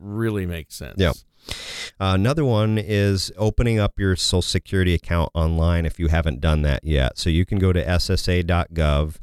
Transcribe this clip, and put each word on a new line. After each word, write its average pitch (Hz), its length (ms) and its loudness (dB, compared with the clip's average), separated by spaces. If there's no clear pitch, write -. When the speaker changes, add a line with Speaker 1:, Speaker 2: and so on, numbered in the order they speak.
Speaker 1:
really 104 460 -4
makes 82 280 -8
sense. - 220 -14
Speaker 2:
Yeah. 90 160 4
Uh, 95 140 2
another 131 300 2
one 110 340 2
is 101 580 0
opening 110 420 2
up 101 220 0
your 95 160 2
Social - 260 0
Security 92 520 0
account 85 400 -2
online 82 520 2
if - 140 -6
you 82 80 0
haven't 78 320 0
done 78 220 2
that 73 220 0
yet. 71 340 0
So - 120 -2
you 85 140 2
can 104 140 -2
go 92 140 2
to 85 160 0
S 90 220 0
S 92 180 0
A 90 140 2
dot 87 320 -2
gov. 78 480 0